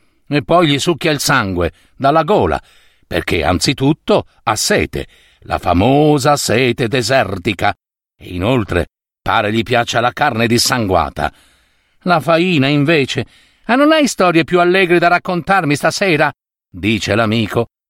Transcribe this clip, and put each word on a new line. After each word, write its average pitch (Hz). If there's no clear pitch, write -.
e 143
poi 165
gli 143
succhia 160
il 143
sangue 95
dalla 151
gola, 90
perché 82
anzitutto 135
ha 110
sete, 104
la 85
famosa 139
sete 120
desertica, 104
e 95
inoltre 90
pare 104
gli 113
piaccia 120
la 120
carne 120
dissanguata. 92
La 175
faina, 165
invece: 143
"Ah, 233
non 294
hai 311
storie 165
più 175
allegre 175
da 170
raccontarmi 175
stasera?", 156
dice 101
l'amico, 113